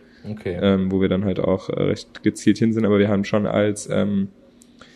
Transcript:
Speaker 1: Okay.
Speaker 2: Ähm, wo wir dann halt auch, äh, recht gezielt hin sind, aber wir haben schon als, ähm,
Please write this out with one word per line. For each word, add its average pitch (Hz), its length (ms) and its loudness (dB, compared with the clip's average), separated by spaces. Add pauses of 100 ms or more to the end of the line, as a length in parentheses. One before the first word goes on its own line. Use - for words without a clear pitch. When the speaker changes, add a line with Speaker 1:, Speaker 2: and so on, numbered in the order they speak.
(300)
Speaker 1:
Okay. 95 300 -8
Speaker 2:
Ähm, 95 320 2
wo 95 80 0
wir 95 80 2
dann 95 160 0
halt 92 160 -2
auch, - 300 -2
äh, - 140 -2
recht - 380 -4
gezielt 104 360 2
hin 113 160 2
sind, 113 100 0
aber 101 140 4
wir 101 100 4
haben 101 160 0
schon 104 220 0
als, 104 440 -2
ähm, 101 380 0 (680)